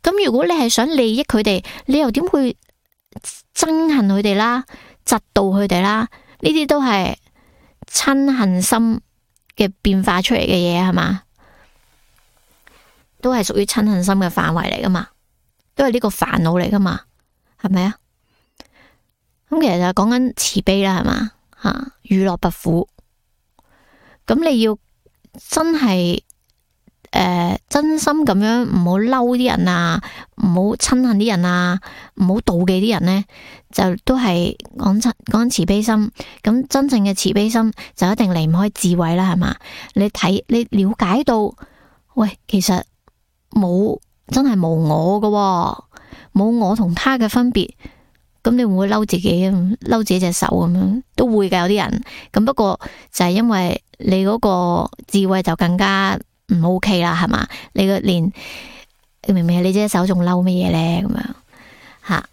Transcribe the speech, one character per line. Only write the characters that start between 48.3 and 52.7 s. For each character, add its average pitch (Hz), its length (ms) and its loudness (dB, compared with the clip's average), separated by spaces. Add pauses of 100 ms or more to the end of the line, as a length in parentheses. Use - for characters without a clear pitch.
咁 226 80 2
你 247 60 2
會 247 80 2
唔 190 120 0
會 196 100 0
嬲 214 160 0
自 208 140 -2
己 180 300 0
啊？ 190 40 0 (300)
嬲 - 160 0
自 220 60 0
己 185 160 0
隻 180 120 0
手 - 140 -2
咁 175 260 0
樣， 190 300 0 (140)
都 254 100 2
會 208 240 2
㗎， 180 180 0
有 208 80 2
啲 196 80 0
人。 - 200 -4 (280)
咁 214 140 2
不 269 80 0
過 202 260 0 (320)